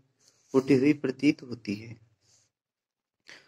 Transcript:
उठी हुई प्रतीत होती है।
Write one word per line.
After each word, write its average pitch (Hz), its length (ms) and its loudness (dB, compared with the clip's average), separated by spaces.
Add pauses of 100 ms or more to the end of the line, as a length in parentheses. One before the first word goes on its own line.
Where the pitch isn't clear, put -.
(560)
उठी 135 200 2
हुई 139 180 4
प्रतीत 143 500 -4
होती 117 320 -10
है। 113 220 -16 (1500)